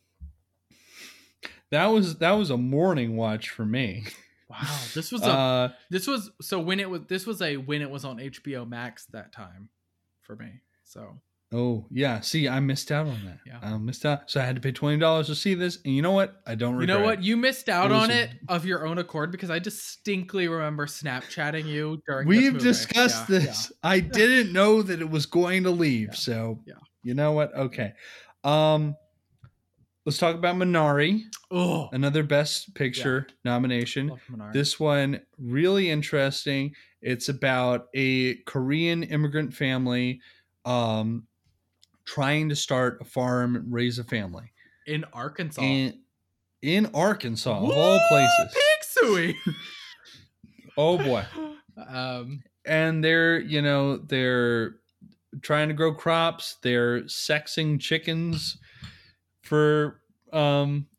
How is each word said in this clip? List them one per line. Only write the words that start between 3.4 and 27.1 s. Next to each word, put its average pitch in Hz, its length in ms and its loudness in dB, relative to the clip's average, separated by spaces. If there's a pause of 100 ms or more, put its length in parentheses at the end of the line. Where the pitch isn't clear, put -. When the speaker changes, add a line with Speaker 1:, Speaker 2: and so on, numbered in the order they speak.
Speaker 1:
for 113 140 -6
me. 107 400 -2 (460)
Speaker 2:
Wow, 147 280 -8 (160)
this 160 160 -8
was 240 120 -4
a, - 80 0
Speaker 1:
Uh, 127 380 2 (220)
Speaker 2:
this 185 160 -4
was, 247 240 -4 (100)
so 185 200 -4
when 185 200 -2
it 190 100 -6
was, 170 180 -8
this 185 180 -6
was 202 160 -8
a, 147 140 -2
when 147 260 -4
it 139 80 -8
was 139 140 -12
on 127 160 -12
H 135 220 -14
B 139 140 -8
O 120 80 -10
Max 120 420 -12
that - 260 -18
time 98 360 -20 (540)
for 110 140 -18
me. 113 240 -18 (240)
So. 104 360 -20 (320)
Speaker 1:
Oh, 120 380 -2
yeah. 123 300 -2
See, 147 280 -2
I 131 100 0
missed 135 320 -2
out 151 160 0
on 110 200 -6
that. 82 200 -16
Speaker 2:
Yeah. 120 160 -18
Speaker 1:
I 110 160 -6
missed 117 260 -6
out. 143 240 -2
So 139 120 -2
I 127 40 0
had 127 120 -2
to 123 40 -8
pay 131 120 -2
twenty 147 260 0
dollars 160 300 2
to 151 80 -4
see 196 180 0
this. 175 300 -2
And 135 100 0
you 139 80 2
know 175 80 2
what? 196 360 2
I 113 100 -6
don't 120 240 -2
Speaker 2:
You 170 60 2
know 190 100 2
Speaker 1:
regret 208 100 4 (120)
Speaker 2:
what? - 20 -
Speaker 1:
it. 180 40 -4
Speaker 2:
You 220 120 2
missed 262 320 0
out 190 240 4
Speaker 1:
It - 20 6
was 220 100 6
Speaker 2:
on 226 60 2
Speaker 1:
a 240 40 2
Speaker 2:
it 233 160 0 (180)
of 175 180 -2
your 165 200 -2
own 170 120 -4
accord, 165 320 -4
because 180 200 -8
I 165 100 -2
distinctly 185 880 -4
remember 151 380 -2
Snapchatting 151 800 -6
you 151 400 -4
during 139 220 -2
this 202 100 6
Speaker 1:
We've 269 160 4
Speaker 2:
movie. 247 100 -2
Speaker 1:
discussed 233 680 2
Speaker 2:
Yeah, 190 80 6
Speaker 1:
this. 131 320 -2
Speaker 2:
yeah. - 60 -20 (120)
Speaker 1:
I 185 120 4
didn't 208 520 4
know 208 300 6
that 180 180 -4
it 160 80 -4
was 156 180 0
going 180 380 2
to 185 60 4
leave. 139 380 2
Speaker 2:
Yeah. - 60 -12
Speaker 1:
So, 113 520 -4
Speaker 2:
Yeah. - 80 -20 (300)
Speaker 1:
you 123 100 -4